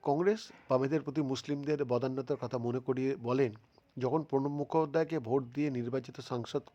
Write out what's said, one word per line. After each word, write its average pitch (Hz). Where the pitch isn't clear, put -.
কংগ্রেস 180
বামেদের 135
প্রতি 143
মুসলিমদের 143
বদান্যতার 131
কথা 123
মনে 120
করিয়ে 131
বলেন, 120
"যখন 131
প্রণব 139
মুখোপাধ্যায়কে 156
ভোট 127
দিয়ে 135
নির্বাচিত 123
সাংসদ 123